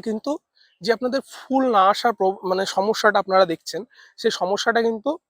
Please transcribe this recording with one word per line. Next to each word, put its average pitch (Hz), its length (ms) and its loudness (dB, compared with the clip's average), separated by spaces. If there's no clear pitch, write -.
কিন্তু 220 260 -4
যে 196 140 0
আপনাদের 254 240 -4
ফুল 262 300 -2
না 190 80 6
আসার 226 260 0
প্র-, 190 220 0
মানে 190 120 0
সমস্যাটা 208 460 2
আপনারা 190 300 2
দেখছেন, - 280 -8
সেই 226 200 0
সমস্যাটা 202 480 0
কিন্তু 226 220 -4